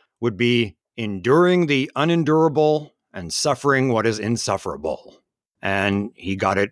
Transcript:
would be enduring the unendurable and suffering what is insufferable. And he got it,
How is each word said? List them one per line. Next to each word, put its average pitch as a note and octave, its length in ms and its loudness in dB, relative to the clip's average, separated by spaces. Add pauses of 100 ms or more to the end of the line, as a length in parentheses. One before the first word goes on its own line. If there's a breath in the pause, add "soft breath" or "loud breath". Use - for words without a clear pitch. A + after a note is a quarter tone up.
(220 soft breath)
would A2+ 160 -2
be A#2+ 400 0 (180)
enduring C#3+ 720 2
the C#3+ 300 0
unendurable D3+ 1000 2 (180)
and F2 200 -10
suffering C3+ 560 0
what A2 180 0
is G#2+ 120 -2
insufferable. G2 1000 -6 (400)
And G2 540 -2
he F#2+ 200 -6
got G2 220 0
it, G2+ 140 0